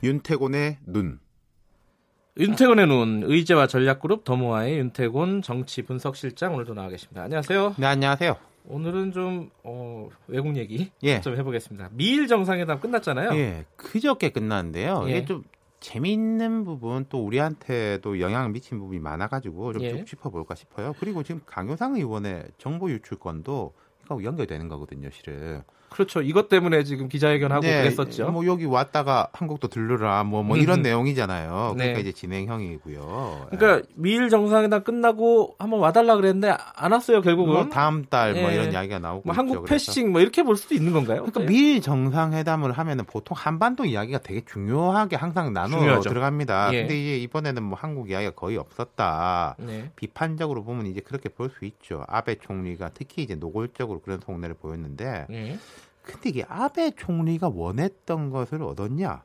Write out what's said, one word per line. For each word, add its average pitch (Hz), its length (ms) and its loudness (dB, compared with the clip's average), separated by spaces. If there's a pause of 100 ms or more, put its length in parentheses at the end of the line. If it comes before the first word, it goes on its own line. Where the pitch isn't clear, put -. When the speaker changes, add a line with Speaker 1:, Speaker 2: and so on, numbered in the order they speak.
Speaker 1:
윤태곤의 143 760 0
눈. 87 340 -4 (1160)
Speaker 2:
윤태곤의 214 500 8
눈, 113 380 4
의제와 160 420 6
전략그룹 135 560 2
더모아의 127 560 0
윤태곤 135 640 -2
정치 127 400 -6
분석실장 135 720 -6
오늘도 120 220 -6
나와 95 120 -8
계십니다. 92 360 -12
안녕하세요. 180 540 0
Speaker 1:
네, 135 100 0
안녕하세요. 139 500 2 (320)
Speaker 2:
오늘은 175 420 -4
좀, 180 380 -6 (140)
어, 120 440 -12 (200)
외국 143 280 -2
얘기 120 360 -6 (120)
Speaker 1:
예. 135 160 4
Speaker 2:
좀 123 160 -4
해보겠습니다. 117 560 -6
미일 233 360 2
정상회담 180 520 2
끝났잖아요. 202 580 0
Speaker 1:
예, 92 280 -2 (100)
그저께 220 540 0
끝났는데요. 107 760 -2
Speaker 2:
예. - 40 -2
Speaker 1:
이게 180 140 -2
좀 156 180 -6 (380)
재미있는 220 840 -2
부분, 135 460 -4
또 135 160 -4
우리한테도 110 960 -2
영향을 110 300 0
미친 113 280 -8
부분이 95 220 -8
많아가지고 98 720 -6
좀 110 100 -4
Speaker 2:
예. 123 140 -4
Speaker 1:
쭉 190 80 -10
짚어볼까 98 500 -10
싶어요. 120 460 -10
그리고 175 220 -6
지금 170 220 -10
강효상 160 520 -6
의원의 104 480 -4 (120)
정보 175 320 -6
유출 110 300 -6
건도 85 540 -6 (320)
이거 120 180 -8
연결되는 101 460 -6
거거든요, 69 420 -12
실은. 73 520 -12 (260)
Speaker 2:
그렇죠. 190 320 -2
이것 170 280 2
때문에 175 340 4
지금 135 240 -6
기자회견하고 143 540 2
Speaker 1:
네, 160 220 4
Speaker 2:
그랬었죠. 127 480 0
Speaker 1:
뭐 170 140 0
여기 180 200 0
왔다가 135 680 2
한국도 151 380 -6
들르라, 110 560 2
뭐, 107 180 0
뭐 110 140 4
이런 175 220 6
Speaker 2:
음. - 40 2
Speaker 1:
내용이잖아요. 110 920 0
그러니까 123 200 0
Speaker 2:
네. 110 60 -2
Speaker 1:
이제 98 100 -4
진행형이고요. 90 1400 -8
Speaker 2:
그러니까 190 280 4 (100)
Speaker 1:
예. - 80 -20
Speaker 2:
미일 220 320 2
정상회담 214 560 4
끝나고 233 760 4
한번 214 220 -2
와달라 214 380 8
그랬는데 190 360 4 (220)
안 165 160 2
왔어요, 226 300 6
결국은. 175 320 4
Speaker 1:
뭐 269 160 4
다음 151 340 2
달 117 300 4
뭐 92 180 2
Speaker 2:
예. 104 40 0
Speaker 1:
이런 107 180 0
이야기가 95 260 -2
나오고 85 280 -6
Speaker 2:
뭐 170 60 -2
Speaker 1:
있죠, 196 60 0
Speaker 2:
한국 262 140 0 (100)
Speaker 1:
그래서. 285 280 0
Speaker 2:
패싱 233 200 2
뭐 175 80 6
이렇게 226 240 4
볼 220 140 4
수도 - 180 -4
있는 165 160 2
건가요? 131 280 2
Speaker 1:
그러니까 220 200 -4
Speaker 2:
네. 185 60 0
Speaker 1:
미일 254 360 6
정상회담을 151 920 0
하면은 143 320 -4
보통 - 340 -8
한반도 226 460 0
이야기가 120 340 -2
되게 104 240 -8
중요하게 170 720 0
항상 160 380 -2
나눠 101 260 0
Speaker 2:
중요하죠. 123 300 6
Speaker 1:
들어갑니다. 123 640 0
Speaker 2:
예. 123 80 2
Speaker 1:
근데 147 200 -2
이제 143 180 -2
이번에는 127 440 -4
뭐 98 160 -6
한국 135 320 -8
이야기가 95 200 -2
거의 87 260 -6
없었다. 85 1000 -2
Speaker 2:
네. 113 360 -10
Speaker 1:
비판적으로 151 720 -6
보면 117 220 -6
이제 95 120 -8
그렇게 131 300 -10
볼 120 200 -8
수 - 140 -16
있죠. 87 460 -12
아베 113 260 -4
총리가 90 580 -8
특히 143 300 -10
이제 107 120 -8
노골적으로 101 680 -8
그런 95 180 -8
속내를 85 360 -10
보였는데 80 760 -10
Speaker 2:
네. 113 280 -10 (460)
Speaker 1:
근데 - 260 -8
이게 127 180 -4
아베 285 440 -2
총리가 165 600 -2
원했던 139 760 -4
것을 131 340 -4
얻었냐? 104 600 -6